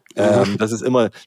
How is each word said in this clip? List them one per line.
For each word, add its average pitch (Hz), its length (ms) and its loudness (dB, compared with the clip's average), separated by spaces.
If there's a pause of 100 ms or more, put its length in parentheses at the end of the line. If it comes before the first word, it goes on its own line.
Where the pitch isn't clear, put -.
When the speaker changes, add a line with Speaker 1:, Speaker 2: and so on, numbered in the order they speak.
(160)
Speaker 1:
Ja. 101 280 2
Speaker 2:
Ähm, 101 120 -2
das 107 140 -4
ist 110 120 -6
immer, 123 280 0 (160)